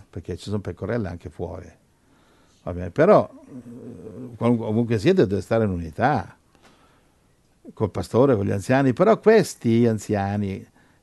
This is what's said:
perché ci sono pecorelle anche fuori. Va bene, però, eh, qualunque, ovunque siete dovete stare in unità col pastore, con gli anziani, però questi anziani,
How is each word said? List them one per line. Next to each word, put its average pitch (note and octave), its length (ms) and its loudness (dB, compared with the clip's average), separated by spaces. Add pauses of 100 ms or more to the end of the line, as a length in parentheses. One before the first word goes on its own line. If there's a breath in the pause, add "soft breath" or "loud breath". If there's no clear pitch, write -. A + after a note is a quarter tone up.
perché F2+ 260 -10
ci - 100 -14
sono G2+ 160 -6
pecorelle G2 460 -6
anche F2+ 220 -12
fuori. E2+ 420 -12 (920 soft breath)
Va F2 100 -6
bene, F2+ 160 -8
però, D#3+ 420 4
eh, A#2 1040 -18
qualunque, A2+ 300 0
ovunque A2+ 320 0
siete E3+ 240 2
dovete G2 200 0
stare A2+ 240 0
in G2+ 40 0
unità F#2 680 -2 (1400 soft breath)
col G#2 200 -4
pastore, A#2+ 440 2
con G2 100 0
gli G2+ 60 -2
anziani, B2+ 420 2
però G3 260 2
questi B2 680 4
anziani, G2+ 800 -2 (380 soft breath)